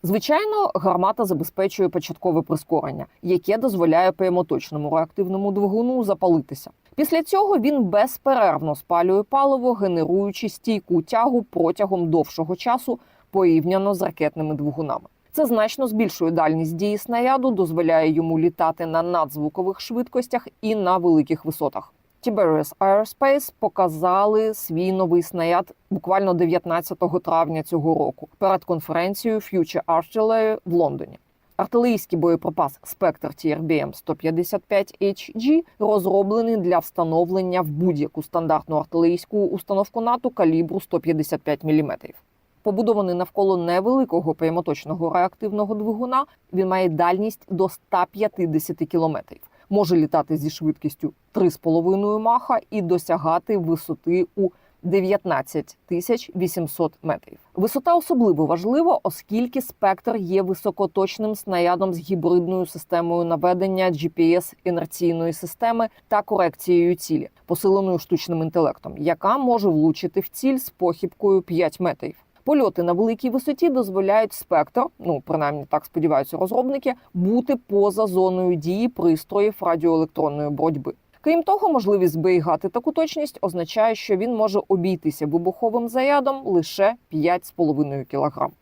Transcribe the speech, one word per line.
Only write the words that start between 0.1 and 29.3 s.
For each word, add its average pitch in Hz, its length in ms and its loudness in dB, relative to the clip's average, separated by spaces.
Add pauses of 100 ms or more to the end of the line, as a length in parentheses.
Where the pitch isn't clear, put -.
гармата 190 500 0
забезпечує 190 640 -2
початкове 165 540 -2
прискорення, 151 640 -4 (160)
яке 180 360 0
дозволяє 185 540 4
прямоточному 160 840 -2
реактивному 190 560 -2
двигуну 220 520 0
запалитися. 175 680 0 (240)
Після 320 280 0
цього 392 360 2
він 262 260 2
безперервно 202 920 2
спалює 180 480 2
паливо, 269 500 2
генеруючи 196 760 0
стійку 180 540 -2
тягу 240 400 0
протягом 175 680 0
довшого 165 460 -2
часу 247 420 -4 (320)
порівняно 190 640 2
з 170 80 -4
ракетними 156 520 -2
двигунами. 147 500 -6 (280)
Це 302 140 2
значно 233 400 0
збільшує 214 440 0
дальність 160 460 0
дії 208 220 -2
снаряду, 247 520 0
дозволяє 165 600 2
йому 165 280 0
літати 165 480 0
на 165 160 0
надзвукових 170 800 -4
швидкостях 247 680 -6 (120)
і 220 140 -2
на 185 240 2
великих 165 460 2
висотах. - 500 -6 (320)
Tiberius 170 540 0
Aerospace 220 800 2
показали 196 960 0
свій 180 380 -4
новий 175 300 2
снаряд 175 520 -2 (160)
буквально 190 440 0
дев'ятнадцятого 170 840 -2
травня 165 440 0
цього 160 320 0
року 143 340 -4 (100)
перед 190 260 0
конференцією 185 760 -2